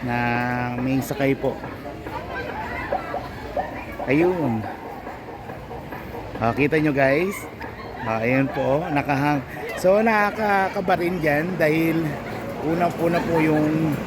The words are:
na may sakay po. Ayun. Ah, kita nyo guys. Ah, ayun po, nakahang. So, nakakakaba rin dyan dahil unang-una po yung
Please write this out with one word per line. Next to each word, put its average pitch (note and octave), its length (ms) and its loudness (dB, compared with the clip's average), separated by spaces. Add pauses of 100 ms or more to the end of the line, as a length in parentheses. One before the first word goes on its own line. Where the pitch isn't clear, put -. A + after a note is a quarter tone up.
na A#2+ 120 0 (600)
may C3 240 2
sakay C3+ 320 2
po. C3 240 0 (2500)
Ayun. D3 560 2 (1800)
Ah, A2+ 160 2
kita C#3 240 2
nyo D3+ 160 4
guys. C#3+ 400 4 (720)
Ah, A2 160 0
ayun C3 320 4
po, C3+ 400 0
nakahang. C#3+ 480 2 (400)
So, G3 240 6
nakakakaba G3+ 960 2
rin F3+ 240 0
dyan D#3 320 2
dahil D#3+ 480 4 (640)
unang-una E3+ 560 2
po E3+ 160 2
yung D#3 560 2 (100)